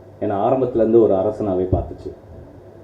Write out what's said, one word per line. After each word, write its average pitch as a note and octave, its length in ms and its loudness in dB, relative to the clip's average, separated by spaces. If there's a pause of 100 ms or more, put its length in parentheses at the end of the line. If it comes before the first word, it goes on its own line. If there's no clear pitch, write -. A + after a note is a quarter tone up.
(200)
என்னை G#2 160 -4
ஆரம்பத்துலேருந்து A#2 640 2
ஒரு G2 140 4
அரசனாவே F#2+ 580 -2
பார்த்துச்சு. - 400 -6 (720)